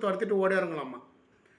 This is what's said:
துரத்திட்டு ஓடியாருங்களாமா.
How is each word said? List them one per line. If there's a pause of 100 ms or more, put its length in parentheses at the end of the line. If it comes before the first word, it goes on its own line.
துரத்திட்டு
ஓடியாருங்களாமா. (600)